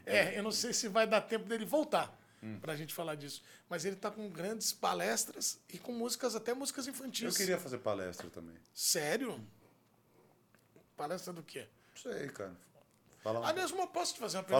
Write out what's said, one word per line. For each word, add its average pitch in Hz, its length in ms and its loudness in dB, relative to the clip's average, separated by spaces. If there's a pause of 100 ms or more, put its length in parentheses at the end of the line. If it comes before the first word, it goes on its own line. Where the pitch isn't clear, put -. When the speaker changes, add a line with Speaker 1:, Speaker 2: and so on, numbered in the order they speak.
Speaker 1:
é, 190 320 6
eu 202 60 0
não 214 80 0
sei 226 200 0
se - 160 2
vai 220 200 6
dar 208 140 8
tempo 214 240 0
dele 226 200 -2
voltar 208 500 4 (280)
Speaker 2:
Hum. 110 160 -6
Speaker 1:
pra 156 160 -4
gente 151 180 -6
falar 160 220 -4
disso. 143 260 -10 (260)
Mas 170 180 -4
ele 196 100 -2
tá 208 160 -4
com 214 180 -8
grandes 190 420 -2
palestras 196 880 0 (140)
e 277 60 -8
com - 120 -8
músicas, 233 440 0
até 226 180 0
músicas 269 340 -4
infantis. 269 360 -6
Speaker 2:
Eu 180 100 0
queria 180 240 4
fazer 127 220 -4
palestra 92 500 -2
também. 82 260 -14 (160)
Speaker 1:
Sério? 175 680 0 (1600)
Palestra 180 380 -6
do 165 80 -12
quê? 131 260 -10 (280)
Speaker 2:
Não - 180 -8
sei, 143 160 -4
cara. 95 260 -8 (680)
Fala 110 160 0
um 117 60 -2
Speaker 1:
Aliás, 330 260 2
mas 359 180 0
posso 339 240 0
te - 60 -10
fazer 190 180 -4
uma 190 60 -2
Speaker 2:
Fala - 140 6
um - 20 10